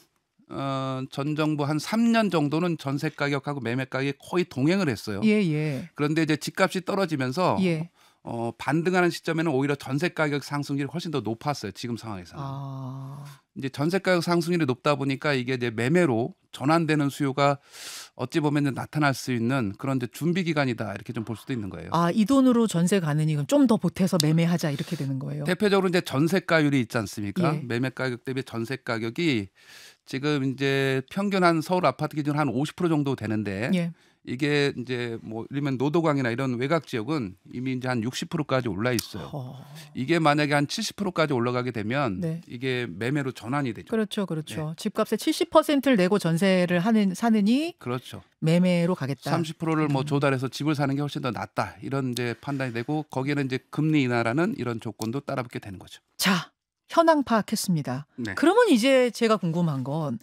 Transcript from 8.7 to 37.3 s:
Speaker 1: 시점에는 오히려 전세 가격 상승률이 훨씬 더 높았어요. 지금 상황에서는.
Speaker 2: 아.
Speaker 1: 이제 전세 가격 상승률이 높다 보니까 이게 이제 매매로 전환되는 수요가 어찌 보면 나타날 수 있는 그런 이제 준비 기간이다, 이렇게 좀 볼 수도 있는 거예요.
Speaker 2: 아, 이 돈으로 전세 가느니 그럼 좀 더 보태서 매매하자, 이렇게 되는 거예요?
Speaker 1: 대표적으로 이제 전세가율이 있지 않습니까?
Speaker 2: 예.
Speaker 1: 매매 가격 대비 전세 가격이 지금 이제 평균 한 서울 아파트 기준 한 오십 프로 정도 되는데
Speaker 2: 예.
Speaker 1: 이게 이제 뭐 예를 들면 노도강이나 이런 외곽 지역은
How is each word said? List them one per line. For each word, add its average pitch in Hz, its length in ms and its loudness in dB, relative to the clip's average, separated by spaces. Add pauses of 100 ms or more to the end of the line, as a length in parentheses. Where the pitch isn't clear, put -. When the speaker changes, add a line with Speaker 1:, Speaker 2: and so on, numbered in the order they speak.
Speaker 1:
시점에는 165 420 -2
오히려 139 220 0
전세 143 340 -2
가격 147 340 -2
상승률이 143 480 -4
훨씬 170 200 -8
더 143 100 -2
높았어요. 113 520 -6
지금 120 260 -8
상황에서는. 101 440 -12
Speaker 2:
아. 139 800 -12 (320)
Speaker 1:
이제 131 140 -6
전세 170 300 0
가격 185 240 2
상승률이 170 420 2
높다 139 320 2
보니까 139 380 0
이게 127 200 0
이제 120 160 -2
매매로 131 640 2 (160)
전환되는 151 600 2
수요가 139 480 2 (580)
어찌 139 240 -2
보면 147 340 2
나타날 139 380 0
수 - 180 -6
있는 117 460 0
그런 135 220 -2
이제 123 120 -4
준비 170 320 -2
기간이다, 131 520 -2
이렇게 - 180 -10
좀 113 120 -6
볼 113 120 -6
수도 - 160 -8
있는 104 160 -4
거예요. 85 240 -10
Speaker 2:
아, 170 180 2
이 214 140 2
돈으로 254 420 4
전세 180 320 2
가느니 156 360 2
그럼 143 120 -2
좀 285 200 6
더 220 100 4
보태서 185 460 0
매매하자, 165 480 2
이렇게 143 260 -4
되는 135 220 -4
거예요? 147 260 -6
Speaker 1:
대표적으로 190 440 2
이제 175 120 2
전세가율이 156 800 2
있지 117 160 -2
않습니까? 113 600 -2
Speaker 2:
예. 151 60 -6
Speaker 1:
매매 120 280 -2
가격 127 340 -6
대비 131 180 -4
전세 113 340 -6
가격이 117 720 -2 (580)
지금 143 380 -2
이제 135 680 0
평균 196 340 0
한 165 160 4
서울 180 260 0
아파트 147 300 -2
기준 147 220 -2
한 147 100 2
오십 127 280 -2
프로 180 120 0
정도 143 260 0
되는데 107 600 -2
Speaker 2:
예. 170 180 0 (340)
Speaker 1:
이게 143 520 0
이제 120 440 -6
뭐 110 280 -8
예를 139 100 -6
들면 139 160 -2
노도강이나 143 540 2
이런 123 280 -2
외곽 143 280 0
지역은 113 500 -4 (160)